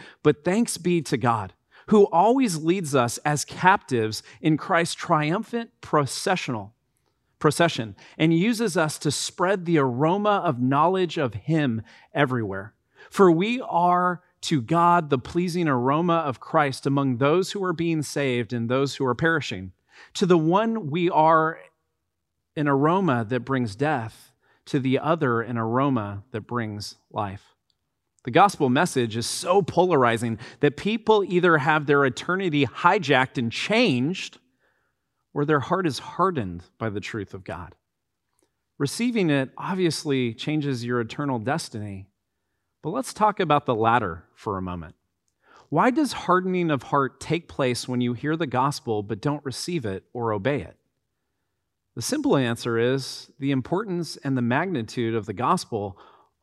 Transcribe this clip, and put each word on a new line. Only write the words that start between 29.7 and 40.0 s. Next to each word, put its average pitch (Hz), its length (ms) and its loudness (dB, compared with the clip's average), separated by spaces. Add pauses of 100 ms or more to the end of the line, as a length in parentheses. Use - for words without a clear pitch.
that - 140 2
people 214 480 2
either 170 360 4
have 151 260 2
their 143 180 4
eternity 147 640 0
hijacked 143 720 2
and 117 140 -2
changed, 190 880 -2 (960)
or 147 100 -2
their 147 140 4
heart 175 260 0
is 143 140 -2
hardened 120 640 -4 (160)
by 113 100 -2
the 104 100 -6
truth 101 360 -10
of 92 80 -16
God. 85 320 -12 (1040)
Receiving 214 500 0
it 139 260 0
obviously 147 800 -2